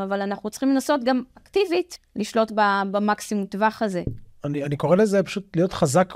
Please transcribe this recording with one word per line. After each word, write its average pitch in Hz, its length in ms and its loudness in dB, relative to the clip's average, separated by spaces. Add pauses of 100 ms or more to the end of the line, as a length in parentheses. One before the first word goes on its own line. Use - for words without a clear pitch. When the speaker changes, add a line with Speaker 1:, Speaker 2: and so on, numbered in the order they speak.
Speaker 1:
אבל 196 180 -2
אנחנו 202 280 -6
צריכים - 180 -2
לנסות 269 360 2
גם 254 180 2 (160)
אקטיבית 359 600 -2 (180)
לשלוט 220 380 0
ב-, 202 360 2
במקסימום 208 560 -2
טווח 214 360 -2
הזה. 190 200 -2 (420)
Speaker 2:
אני, 143 200 -2
אני 143 120 -4
קורא 156 200 2
לזה 202 260 4
פשוט - 340 -6
להיות 180 160 2
חזק 170 440 2